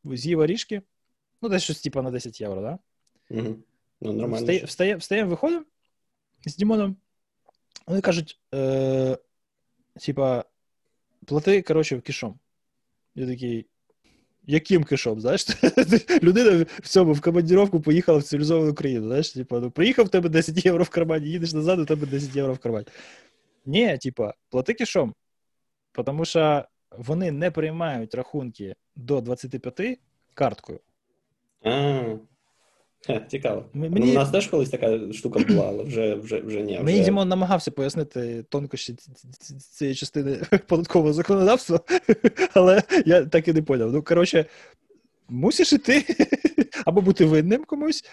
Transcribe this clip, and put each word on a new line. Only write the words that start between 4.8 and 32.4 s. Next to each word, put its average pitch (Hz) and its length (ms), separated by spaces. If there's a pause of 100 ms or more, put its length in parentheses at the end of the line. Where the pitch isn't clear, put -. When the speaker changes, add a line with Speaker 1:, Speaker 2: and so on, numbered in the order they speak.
Speaker 1:
встаємо, 196 340
виходимо 311 340 (840)
з 147 100
Дімоном. 202 400 (880)
Вони 190 140
кажуть, 170 400 (140)
е, 131 640 (840)
типа, 131 440 (840)
«Плати, 180 360
коротше, 156 380
кешом». 120 380 (760)
Я 131 120
такий, 120 400 (800)
«Яким 156 380
кешом?» 117 360
Знаєш, 131 260 (380)
<laughs> 233 380
людина 185 440 (160)
в - 60
цьому, 175 240
в 147 80
командировку 175 600
поїхала 156 380
в 143 40
цивілізовану 151 520
країну, 127 320
знаєш, 135 240
типа, 123 300
ну, 120 100
приїхав, 220 360
в - 20
тебе 175 200
десять 160 380
євро 175 180
в - 40
кармані, 160 400
їдеш 165 240
назад, 160 260
у 160 60
тебе 147 220
десять 139 300
євро 135 180
в 127 40
кармані. 110 280 (800)
Ні, 170 320
типа, 120 360 (160)
плати 131 240
кешом, 226 400 (800)
потому 139 320
що 151 400 (340)
вони 156 340
не 160 180
приймають 156 640
рахунки 120 600 (220)
до 131 240
двадцяти 123 380
п'яти 208 400 (360)
карткою. - 460 (840)
Speaker 2:
А. 135 380 (1040)